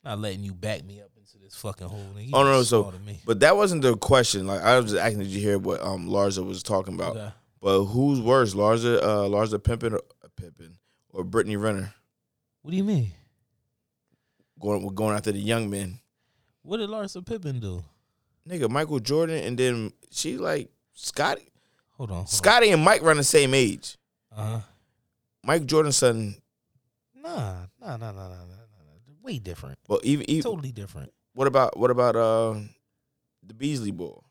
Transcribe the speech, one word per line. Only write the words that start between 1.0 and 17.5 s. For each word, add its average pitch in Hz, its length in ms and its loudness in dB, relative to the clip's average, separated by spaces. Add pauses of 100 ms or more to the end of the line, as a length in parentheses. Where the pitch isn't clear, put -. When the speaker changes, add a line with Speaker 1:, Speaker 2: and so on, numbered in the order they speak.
Speaker 1:
up 101 160 -20
into 107 220 -20
this 95 180 -20
fucking 95 320 -12
hole, 101 160 -14 (100)
nigga. 104 120 -14
You 135 80 -12
Speaker 2:
Oh, 139 100 6
no, 135 160 6
Speaker 1:
just 117 80 2
Speaker 2:
so, 123 140 6
Speaker 1:
slaughtered 95 240 -8
me. 101 180 -14
Speaker 2:
but 113 160 0
that 165 160 8
wasn't 185 240 2
the 123 160 4
question. 107 500 2
Like, 95 140 -4
I 113 180 6
was 113 140 0
just 87 100 0
asking, 104 180 -2
did 98 80 -6
you 98 120 -6
hear 101 180 2
what, 92 220 -4
um, 92 280 -6
Larsa 98 360 0
was 95 180 -10
talking 95 320 -4
about? 87 220 -6
Speaker 1:
Okay. 104 160 -12 (300)
Speaker 2:
But 98 220 4
who's 131 360 2
worse, 117 320 4
Larsa, 113 460 2
uh, 101 300 0
Larsa 104 340 -2
Pippen 113 320 -2
or, - 80 -4 (200)
uh, - 140 -20
Pippen 82 400 -20 (320)
or 92 160 -8
Brittany 101 320 -2
Renner? 101 380 -4 (680)
Speaker 1:
What 151 120 -12
do 180 40 -4
you 196 80 0
mean? 131 280 0 (1500)
Speaker 2:
Going, 101 340 -4
going 107 220 -2
after 104 160 -4
the 101 80 -4
young 110 300 -2
men. 98 280 -8 (640)
Speaker 1:
What 175 140 -10
did 208 140 -6
Larsa 196 340 -10
Pippen 170 360 -8